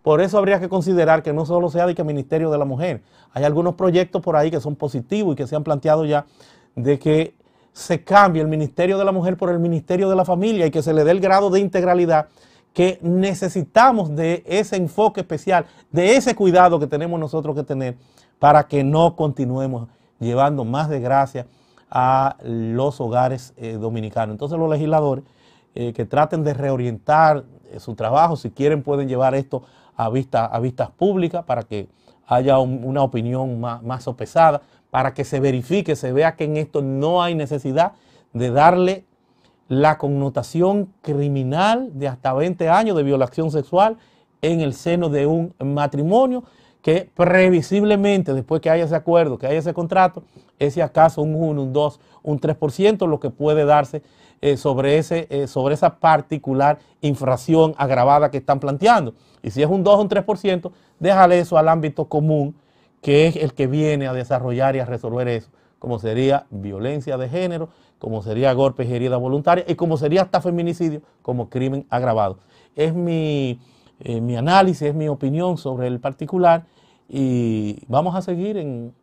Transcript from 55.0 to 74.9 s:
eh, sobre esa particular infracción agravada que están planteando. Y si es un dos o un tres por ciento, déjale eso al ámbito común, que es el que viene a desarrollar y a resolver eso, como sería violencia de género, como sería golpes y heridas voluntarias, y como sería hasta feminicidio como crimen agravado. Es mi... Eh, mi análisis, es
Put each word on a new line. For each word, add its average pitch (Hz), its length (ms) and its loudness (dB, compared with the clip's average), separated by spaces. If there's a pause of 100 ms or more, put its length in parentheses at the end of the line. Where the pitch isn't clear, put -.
eh, 139 160 -4
sobre 135 300 -2
esa 160 240 0
particular 147 800 2 (220)
infracción 147 760 2
agravada 139 540 2
que 143 60 -8
están 139 220 0
planteando. 143 540 2 (300)
Y 113 80 -6
si 120 100 -2
es 151 80 2
un 190 140 0
dos 202 160 6
o - 20 2
un 208 60 0
tres 196 160 0
por 208 160 -4
ciento, 180 320 -4 (280)
déjale 180 380 6
eso 175 200 0
al 156 120 6
ámbito 156 360 -2
común, 151 500 -2 (460)
que 147 260 4
es 165 80 0
el 151 180 -4
que 135 140 -2
viene 147 400 0
a 127 60 -6
desarrollar 127 640 -2
y 135 40 -2
a 123 60 -4
resolver 120 420 -6
eso, 117 220 -6 (280)
como 120 220 -8
sería 127 500 0
violencia 117 680 -8
de 127 120 -6
género, 170 400 -6 (280)
como 110 240 -8
sería 117 320 0
golpes 131 360 0
y 123 40 -4
heridas 123 260 -2
voluntarias, 147 500 -2
y 170 60 -2
como 160 220 -2
sería 151 240 0
hasta 185 180 -2
feminicidio 170 640 -4 (200)
como 123 280 -6
crimen 135 400 -4
agravado. 110 500 -2 (360)
Es 160 180 -2
mi... 156 640 -2 (400)
Eh, 117 220 -6
mi 120 160 -4
análisis, 170 460 2
es 147 120 -2